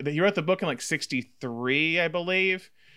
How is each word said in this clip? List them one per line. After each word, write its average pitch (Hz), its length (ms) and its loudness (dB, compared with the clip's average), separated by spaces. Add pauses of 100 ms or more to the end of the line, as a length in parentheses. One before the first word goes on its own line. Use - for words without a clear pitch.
he 147 140 0
wrote 202 160 4
the 180 60 0
book 185 200 0
in, 180 60 0
like, 123 120 -2
sixty-three, 135 1200 -2
I 170 80 2
believe, 185 640 0 (260)